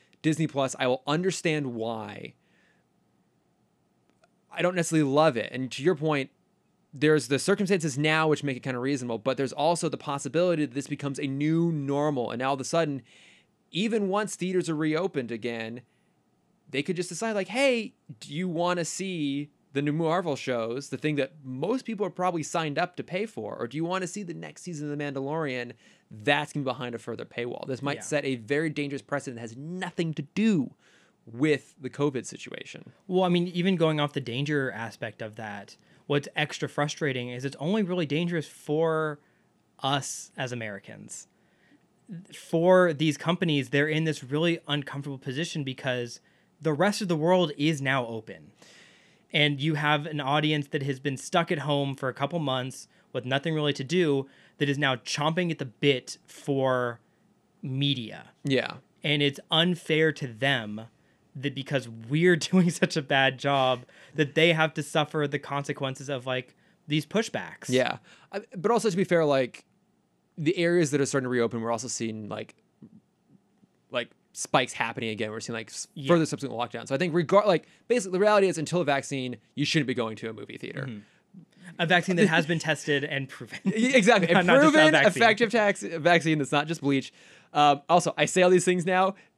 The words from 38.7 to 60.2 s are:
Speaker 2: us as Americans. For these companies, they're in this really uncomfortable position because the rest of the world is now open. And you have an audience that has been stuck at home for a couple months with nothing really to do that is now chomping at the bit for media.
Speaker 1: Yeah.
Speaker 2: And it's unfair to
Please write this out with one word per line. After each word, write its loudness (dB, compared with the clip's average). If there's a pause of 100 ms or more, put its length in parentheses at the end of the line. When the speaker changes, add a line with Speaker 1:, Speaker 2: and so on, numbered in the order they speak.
Speaker 2:
us -4
as -6
Americans. -12 (1040)
For 4
these 2
companies, 0
they're 2
in 0
this -2
really 0
uncomfortable -6
position -6
because -6 (400)
the 0
rest 2
of -4
the 2
world 4
is 0
now 0
open. -12 (800)
And 2
you 0
have 0
an -6
audience 0
that -4
has -4
been -4
stuck -2
at -2
home -2
for -6
a -4
couple -4
months -4 (240)
with -6
nothing -2
really 0
to -6
do 0 (300)
that 2
is 0
now 2
chomping -2
at -4
the -8
bit 0
for -2 (640)
media. -4 (120)
Speaker 1:
Yeah. 0 (280)
Speaker 2:
And 2
it's 0 (100)
unfair 2
to -8